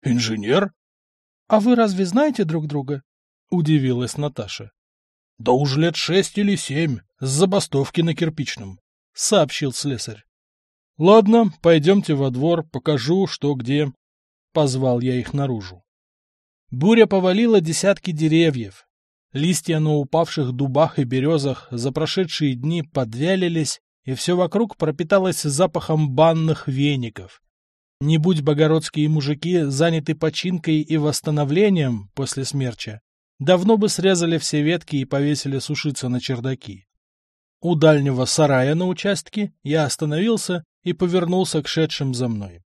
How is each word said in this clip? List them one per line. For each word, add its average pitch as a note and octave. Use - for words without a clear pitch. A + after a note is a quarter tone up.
Инженер?» A#2+
«А G#3+
вы A#3+
разве G3+
знаете B3
друг D#3
друга?» C#3+
удивилась C3+
Наташа. B2
«Да A#2
уж C3+
лет E3
шесть F#3+
или G3+
семь, C#3+
с C3
забастовки E3
на E3
Кирпичном», C#3
сообщил D3+
слесарь. B2
«Ладно, G#3+
пойдёмте E3+
во C3+
двор, D#3+
покажу, D3+
что D3
где», C3+
позвал C3
я B2+
их B2
наружу. A#2+
Буря G#3
повалила G3
десятки F3+
деревьев. D3+
Листья D#3+
на D#3
упавших D3
дубах C#3
и C3+
берёзах C3+
за B2
прошедшие D#3
дни D3+
подвялились, D#3
и C3
всё F3
вокруг F#3+
пропиталось E3+
запахом D#3
банных D#3+
веников. C3
Не D#3
будь D#3+
богородские D#3
мужики D#3
заняты D#3
починкой D#3+
и D#3
восстановлением D3+
после C3
смерча, B2
давно F3+
бы G#3
срезали E3+
все D3+
ветки D#3
и C3+
повесили C#3
сушиться C#3
на B2
чердаки. A#2+
У E3+
дальнего C#3+
сарая C#3
на F3
участке G3
я D3+
остановился F3
и F3+
повернулся F3
к -
шедшим D3+
за B2
мной. G2+